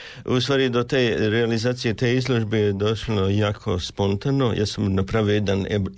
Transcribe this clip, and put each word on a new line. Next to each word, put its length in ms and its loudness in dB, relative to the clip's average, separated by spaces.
U 160 0
stvari, 280 2
do 160 0
te 340 2
realizacije 760 0
te 200 0
izložbe 440 0
je 140 2
došlo 560 0
jako 520 0
spontano. 720 0
Ja 140 0
sam 280 -2
napravio 400 0
jedan 320 0
eb-, 320 -2